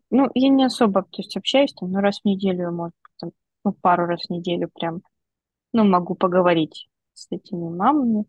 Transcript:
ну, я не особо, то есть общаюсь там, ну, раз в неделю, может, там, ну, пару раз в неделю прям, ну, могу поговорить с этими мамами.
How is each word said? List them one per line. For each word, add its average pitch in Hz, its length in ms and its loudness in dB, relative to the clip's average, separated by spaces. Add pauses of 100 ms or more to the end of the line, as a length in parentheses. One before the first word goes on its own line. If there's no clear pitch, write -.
ну, 254 240 2
я 262 160 2
не 269 160 4
особо, 202 380 2
то - 60 -18 (120)
есть - 160 -10
общаюсь 269 360 0
там, 185 180 -8
ну, 190 80 -2
раз 202 220 0
в - 40 -2
неделю, 190 460 -2
может, 170 240 -8 (240)
там, 170 120 -12 (340)
ну, 202 80 -2
пару 175 320 2
раз 170 220 -4
в - 40 -8
неделю 175 420 -4
прям, 170 280 -8 (720)
ну, 226 120 4
могу 180 300 2
поговорить 175 760 0 (240)
с - 180 -20
этими 175 380 -8
мамами. 220 600 0